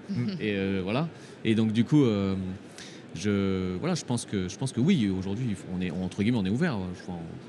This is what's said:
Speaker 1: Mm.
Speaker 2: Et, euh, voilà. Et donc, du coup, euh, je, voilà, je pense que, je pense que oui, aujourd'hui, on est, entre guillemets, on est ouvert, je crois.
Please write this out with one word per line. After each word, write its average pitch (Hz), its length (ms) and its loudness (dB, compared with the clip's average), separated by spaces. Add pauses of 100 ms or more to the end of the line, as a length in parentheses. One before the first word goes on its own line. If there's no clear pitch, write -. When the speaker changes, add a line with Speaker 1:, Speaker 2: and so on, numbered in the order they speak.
Speaker 1:
Mm. 180 220 -2 (100)
Speaker 2:
Et, 104 160 0
euh, 98 260 2
voilà. 123 280 0 (340)
Et 113 100 4
donc, 110 180 4
du 113 120 4
coup, 147 200 6
euh, 98 300 4 (800)
je, 95 600 0
voilà, 151 180 0
je - 100 -4
pense 120 200 -2
que, 92 240 -2
je - 80 -8
pense 131 160 -4
que - 80 0
oui, 127 300 4
aujourd'hui, 98 440 -2 (220)
on 90 60 -2
est, 90 80 0
entre 90 320 -2
guillemets, 117 160 4
on 95 80 0
est 92 40 2
ouvert, 131 280 0 (180)
je - 60 -14
crois. 90 160 -8 (300)